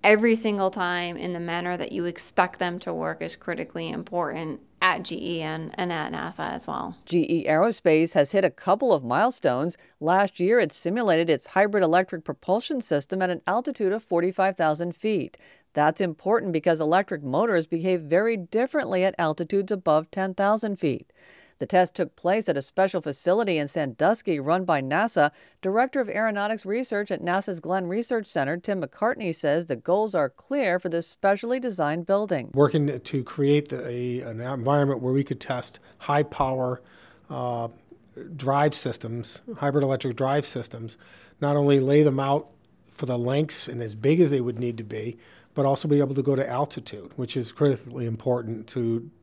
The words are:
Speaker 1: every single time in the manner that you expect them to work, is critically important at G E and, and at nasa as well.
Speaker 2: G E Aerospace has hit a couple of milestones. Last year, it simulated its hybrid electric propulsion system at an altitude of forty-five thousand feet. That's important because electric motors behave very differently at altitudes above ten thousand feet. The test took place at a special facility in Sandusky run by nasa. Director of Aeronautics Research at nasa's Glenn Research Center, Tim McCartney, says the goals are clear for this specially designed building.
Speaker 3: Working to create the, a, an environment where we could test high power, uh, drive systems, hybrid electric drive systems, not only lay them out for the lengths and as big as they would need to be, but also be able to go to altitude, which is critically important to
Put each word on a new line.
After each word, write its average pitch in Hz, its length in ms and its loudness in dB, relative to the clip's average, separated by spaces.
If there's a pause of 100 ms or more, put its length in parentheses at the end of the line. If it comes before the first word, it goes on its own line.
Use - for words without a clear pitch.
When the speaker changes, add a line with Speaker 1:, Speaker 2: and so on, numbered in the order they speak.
Speaker 1:
every 214 320 6
single 208 360 0
time 175 460 -4
in 180 160 -6
the 170 80 -6
manner 175 360 -4
that - 160 -6
you 170 140 -4
expect 180 520 -2
them 180 220 -4
to 175 120 -8
work, 165 300 -6
is 165 140 -10
critically 165 520 -8
important 160 720 -6 (220)
at 180 220 2
G 170 340 -6
E 160 40 -6
and, 156 320 -8
and 175 180 -4
at 156 200 -4
nasa 160 400 -6
as - 140 -10
well. - 380 -8
Speaker 2:
G 170 240 2
E 165 200 0
Aerospace 160 680 4
has 147 180 4
hit 196 120 4
a 156 60 4
couple 214 420 2
of 143 120 2
milestones. 151 720 0 (240)
Last 185 400 2
year, 202 180 4
it 180 140 2
simulated 170 580 2
its 143 180 2
hybrid 202 360 2
electric 175 400 2
propulsion 233 560 -2
system 180 420 -2
at 180 80 0
an 175 160 -4
altitude 220 460 0
of 220 100 -4
forty-five 185 540 0
thousand 160 400 0
feet. 208 400 -2 (380)
That's 151 260 2
important 190 520 0
because 160 280 2
electric 160 420 0
motors 165 440 2
behave 175 340 0
very 185 360 2
differently 208 680 0
at 190 140 2
altitudes 175 520 0
above 165 400 2
ten 190 220 -4
thousand 208 440 0
feet. - 360 -4 (460)
The 143 80 -4
test 180 300 2
took - 180 -4
place 208 340 0
at 160 80 2
a 139 60 -2
special 190 380 0
facility 175 580 0
in 147 80 -2
Sandusky 160 720 0
run 160 260 0
by 165 160 2
nasa. 151 520 2 (280)
Director 233 400 0
of 226 80 -2
Aeronautics 214 560 -2
Research 220 460 -4
at 190 100 -4
nasa's 180 380 -2
Glenn 180 300 -2
Research 226 400 -2
Center, 147 280 -2
Tim 190 240 -4
McCartney, 185 540 -2
says 160 320 0
the 156 80 -2
goals 196 400 0
are 147 140 2
clear 202 500 -2
for 180 100 -4
this 165 200 -2
specially 220 500 0
designed 175 480 -2
building. 196 480 0
Speaker 3:
Working 143 460 4
to 131 240 -4
create 147 460 2
the, 135 140 -6
a, 123 360 -4
an 113 200 -10
environment 135 640 2
where 127 100 0
we 139 120 2
could - 160 -6
test - 400 -8 (180)
high 147 240 0
power, 131 580 -2 (480)
uh, 123 400 -4 (680)
drive 143 360 2
systems, 120 720 -8 (140)
hybrid 143 260 0
electric 135 320 0
drive 135 320 0
systems, 113 500 -10 (440)
not 143 160 2
only 143 240 6
lay 143 240 6
them 139 160 4
out 139 300 0 (360)
for - 200 -8
the 123 120 -2
lengths 135 480 -2
and 123 160 -8
as 110 140 -8
big 139 240 4
as 160 100 6
they 139 100 2
would 117 200 -4
need 120 180 -4
to 113 60 -12
be, 110 340 -10 (360)
but 139 120 0
also 139 220 0
be 147 100 4
able 139 160 2
to 139 80 0
go 135 140 2
to 135 120 -2
altitude, 127 680 -6
which 127 200 -6
is 123 140 -4
critically 127 560 0
important 113 600 -4
to 117 420 -4 (120)